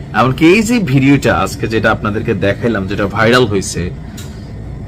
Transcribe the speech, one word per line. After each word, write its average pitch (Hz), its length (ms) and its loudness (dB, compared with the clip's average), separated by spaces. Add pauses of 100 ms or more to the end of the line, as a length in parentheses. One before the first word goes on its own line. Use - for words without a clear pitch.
(120)
এমনকি 127 340 2
এই 208 160 6
যে 240 160 2
ভিডিওটা 135 560 4
আজকে 95 340 -2
যেটা 110 240 2
আপনাদেরকে 107 420 -2
দেখাইলাম, 101 520 -2
যেটা 101 200 -2
ভাইরাল 113 400 2
হয়েছে, 92 440 -4 (960)